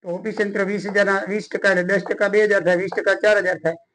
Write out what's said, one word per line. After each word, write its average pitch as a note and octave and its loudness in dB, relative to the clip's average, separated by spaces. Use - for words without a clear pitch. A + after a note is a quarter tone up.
તો - -12
ઓફિસ F#3 -6
યંત્ર G3+ 0
વીસ F#3+ -4
હજારના G3 2
વીસ G#3 -6
ટકા - 0
એટલે F3+ 2
દસ F#3 0
ટકા G3+ -2
બે G#3+ 4
હજાર G3 2
થાય, F3+ 4
વીસ F#3 -2
ટકા G3 0
ચાર G#3 4
હજાર F3+ -2
થાય E3 -2